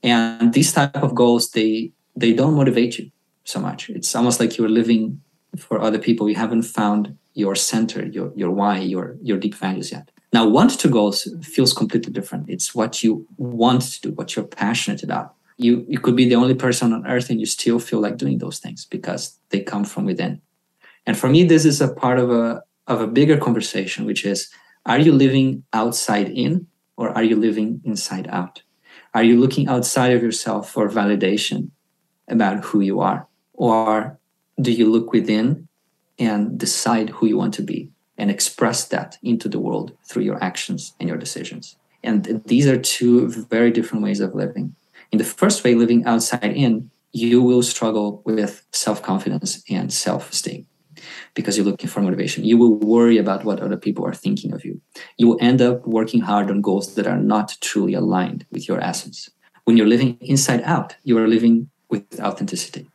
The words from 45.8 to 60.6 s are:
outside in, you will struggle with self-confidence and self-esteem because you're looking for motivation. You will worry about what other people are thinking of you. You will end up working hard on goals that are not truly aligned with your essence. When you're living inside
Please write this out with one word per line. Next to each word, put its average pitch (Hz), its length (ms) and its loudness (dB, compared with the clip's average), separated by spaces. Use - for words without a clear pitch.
outside 117 500 0
in, 123 360 0
you 117 300 4
will 123 220 4
struggle 107 600 -4
with 107 480 -4
self-confidence - 960 -4
and 92 240 -4
self-esteem - 760 -6
because 98 200 -2
you're 104 100 2
looking 98 220 -2
for - 140 -4
motivation. 92 420 -2
You 113 140 6
will 117 160 8
worry 113 460 4
about 98 260 -2
what 101 140 -2
other 98 180 -4
people - 300 -4
are - 80 -6
thinking - 360 -4
of - 140 -10
you. - 160 -12
You 117 100 6
will 113 120 6
end 123 220 4
up 123 240 2
working 110 360 0
hard 104 280 0
on 98 120 0
goals 98 340 -2
that 104 100 -2
are 95 140 -2
not 104 420 0
truly 98 320 -2
aligned 92 580 -2
with - 160 -10
your 92 140 -2
essence. - 480 -8
When 117 120 6
you're 107 100 6
living 120 320 2
inside 135 440 0